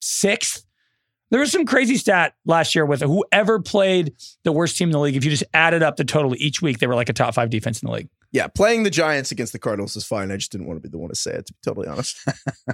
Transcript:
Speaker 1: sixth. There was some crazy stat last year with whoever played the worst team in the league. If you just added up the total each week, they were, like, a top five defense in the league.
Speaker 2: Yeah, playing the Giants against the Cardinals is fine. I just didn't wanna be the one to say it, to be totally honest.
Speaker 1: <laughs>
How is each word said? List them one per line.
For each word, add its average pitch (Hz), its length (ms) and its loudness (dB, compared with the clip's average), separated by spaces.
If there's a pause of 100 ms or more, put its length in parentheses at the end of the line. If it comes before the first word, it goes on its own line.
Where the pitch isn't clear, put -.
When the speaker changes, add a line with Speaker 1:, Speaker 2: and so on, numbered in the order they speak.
Speaker 1:
sixth. - 640 -2 (640)
There 240 80 4
was 285 120 2
some 339 140 2
crazy 254 320 2
stat 175 380 2 (100)
last 165 300 2
year 160 100 4
with 143 160 2
whoever 196 580 2
played 185 540 2 (300)
the 165 80 2
worst 156 260 0
team 175 120 2
in 156 40 2
the 143 60 2
league. 147 160 2
If 131 100 0
you 151 60 2
just 143 120 0 (100)
added 165 280 4
up 151 160 2
the 156 80 0
total 135 320 2
each 143 240 -2
week, 139 180 0
they 127 80 2
were, 123 80 0
like, 120 140 0
a 131 40 0
top 117 220 0
five 117 140 0
defense 113 320 -4
in 117 60 -8
the 117 60 -6
league. - 160 -10 (220)
Speaker 2:
Yeah, 113 160 0
playing 220 360 2
the 202 60 0
Giants 151 420 0
against 117 220 -6
the 113 60 -12
Cardinals 101 360 -6
is 107 100 -8
fine. 98 240 -4
I 98 60 -4
just - 160 -8
didn't 92 160 -10
wanna 82 140 -10
be 78 80 -16
the 80 80 -12
one 80 120 -10
to - 60 -10
say - 160 -6
it, - 140 -8
to - 80 -20
be - 100 -20
totally 98 240 -6
honest. - 360 -8
Speaker 1:
<laughs> - 500 -8